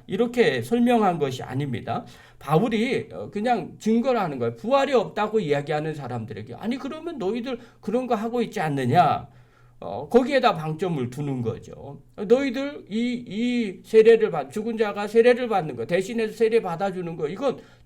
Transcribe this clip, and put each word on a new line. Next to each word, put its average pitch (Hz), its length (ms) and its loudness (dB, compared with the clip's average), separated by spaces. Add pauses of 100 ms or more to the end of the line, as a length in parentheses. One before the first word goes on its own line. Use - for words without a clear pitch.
이렇게 214 540 2
설명한 226 580 2
것이 139 240 -2
아닙니다. 135 640 -4 (340)
바울이, 214 720 0
어, 92 200 -12
그냥 208 480 -2
증거를 233 420 2
하는 151 180 -4
거예요. 117 180 -2
부활이 269 360 2
없다고 208 480 2
이야기하는 151 540 0
사람들에게, 117 600 -8
"아니, 233 200 -4
그러면 311 400 -8
너희들 233 420 -4 (220)
그런 247 260 -2
거 240 80 0
하고 226 280 -2
있지 - 180 -4
않느냐?" 143 680 2 (540)
어, 101 300 -8
거기에다 254 440 4
방점을 156 540 -4
두는 139 320 -6
거죠. 117 600 -10 (160)
"너희들 262 760 0
이, 240 360 -4
이 226 560 -2
세례를 220 480 6
받-, 147 200 -4
죽은 220 260 -6
자가 208 320 -2
세례를 240 400 4
받는 165 280 -2
거, 113 100 -6
대신해서 214 480 -2
세례 226 260 2
받아주는 175 560 -4
거, 160 120 -4
이건 220 300 -4 (280)